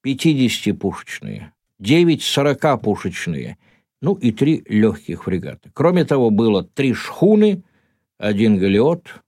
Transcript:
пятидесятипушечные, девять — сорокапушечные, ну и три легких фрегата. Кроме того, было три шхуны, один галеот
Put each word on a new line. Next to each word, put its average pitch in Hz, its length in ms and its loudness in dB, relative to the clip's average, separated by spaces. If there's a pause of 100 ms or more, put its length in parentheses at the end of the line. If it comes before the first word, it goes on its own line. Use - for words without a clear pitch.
пятидесятипушечные, 120 1500 -4 (260)
девять — 156 440 2
сорокапушечные, 107 1300 -2 (460)
ну 185 120 0
и 123 180 0
три 143 340 0
легких 107 580 -2
фрегата. - 480 -8
Кроме 170 320 2
того, 131 260 2
было 107 320 2
три 135 300 -4
шхуны, 208 680 2 (560)
один 104 400 2
галеот 110 680 0